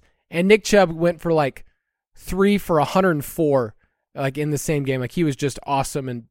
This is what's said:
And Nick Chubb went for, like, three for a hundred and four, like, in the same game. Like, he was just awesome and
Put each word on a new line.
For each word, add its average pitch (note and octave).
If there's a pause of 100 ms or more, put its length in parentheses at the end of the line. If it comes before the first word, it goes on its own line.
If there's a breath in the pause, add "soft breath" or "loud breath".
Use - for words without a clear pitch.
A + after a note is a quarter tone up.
(300)
And F3
Nick G#3+
Chubb F#3+
went E3
for, E3+
like, C#3+ (500)
three G3
for E3+
a C#3+
hundred F#3+
and D3
four, C#3 (400)
like, C#3
in D3+
the D3
same D3
game. C3
Like, B2
he F3
was C#3+
just C#3+
awesome C#3
and A#2+